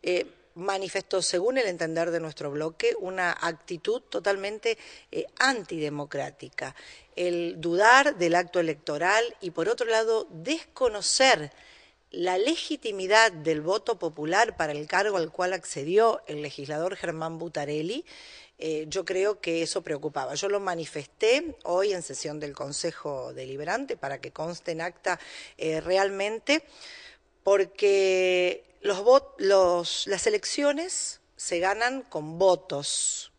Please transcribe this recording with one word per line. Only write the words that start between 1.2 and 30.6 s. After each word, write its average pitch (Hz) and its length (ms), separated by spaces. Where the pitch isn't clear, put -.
según 214 380
el 233 80
entender 165 420
de 165 100
nuestro 156 300
bloque, 165 500
una 185 320
actitud 170 720
totalmente, 202 760
eh, - 160
antidemocrática. 147 1400
El 175 460
dudar 214 560
del 170 160
acto 180 260
electoral 170 800
y, 175 120
por 165 180
otro 240 160
lado, 220 460
desconocer 214 1200
la 180 300
legitimidad 220 920
del 156 300
voto 185 380
popular 170 580
para 156 140
el 151 160
cargo 196 300
al 165 140
cual 180 220
accedió 185 760
el 151 140
legislador 147 540
Germán 160 420
Butarelli, 160 680
eh, 156 300
yo 175 180
creo 190 340
que 165 220
eso 165 220
preocupaba. 143 500
Yo 196 160
lo 202 100
manifesté 196 1040
hoy 190 300
en 175 80
sesión 151 380
del 147 140
Consejo 139 800
Deliberante, 147 640
para 139 240
que - 120
conste 170 400
en 160 100
acta, 175 380
eh, 160 240
realmente, 196 840
porque 190 1200
los 202 220
vot-, 254 340
los, 185 720
las 196 200
elecciones 285 920